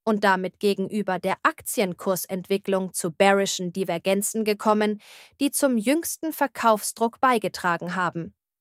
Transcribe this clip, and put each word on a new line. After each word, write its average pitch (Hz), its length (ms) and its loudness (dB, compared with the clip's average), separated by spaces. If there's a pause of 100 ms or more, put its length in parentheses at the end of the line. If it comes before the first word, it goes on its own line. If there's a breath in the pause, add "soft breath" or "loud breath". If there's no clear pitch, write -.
und 214 200 0
damit 185 340 2
gegenüber 196 600 -2
der 190 240 -2
Aktienkursentwicklung 190 1500 -2
zu 175 180 -4
bearischen 196 640 2
Divergenzen 190 680 -2
gekommen, 214 580 0 (360 loud breath)
die 285 120 0
zum 262 260 2
jüngsten 302 560 -2
Verkaufsdruck - 880 0
beigetragen 180 760 0
haben. 170 400 -4 (260)